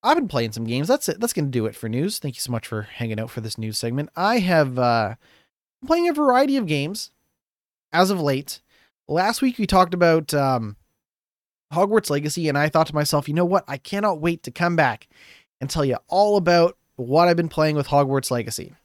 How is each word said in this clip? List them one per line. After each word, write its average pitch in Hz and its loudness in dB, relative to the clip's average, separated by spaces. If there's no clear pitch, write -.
I've 285 4
been 277 -2
playing 117 -2
some 113 -8
games. 127 -2
That's 254 0
it. 165 -6
That's 233 -4
gonna 151 -2
do 123 -2
it 110 -6
for 113 -8
news. 143 -4
Thank 135 -8
you - -12
so 123 -8
much 117 -6
for 107 -6
hanging 110 -6
out 113 -8
for 117 -8
this 110 -8
news 110 -6
segment. 131 -4
I 208 2
have, 160 2
uh, 117 2
been 262 -18
playing 339 2
a 330 0
variety 269 4
of 220 -2
games 151 -4
as 185 4
of 185 -2
late. 143 -4
Last 185 -2
week 254 0
we 214 -2
talked 185 2
about, 165 2
um, 127 0
Hogwarts 202 2
Legacy, 147 -2
and 143 0
I 147 2
thought 156 2
to 147 -8
myself, 147 0
"You 147 -4
know 175 2
what? 180 0
I 139 -10
cannot 196 -2
wait 170 -2
to 127 -10
come 175 0
back 131 0
and 135 -8
tell 151 -2
you 123 0
all 208 4
about 175 4
what 147 4
I've 170 4
been 170 -2
playing 156 0
with 143 -2
Hogwarts 139 2
Legacy." 120 -6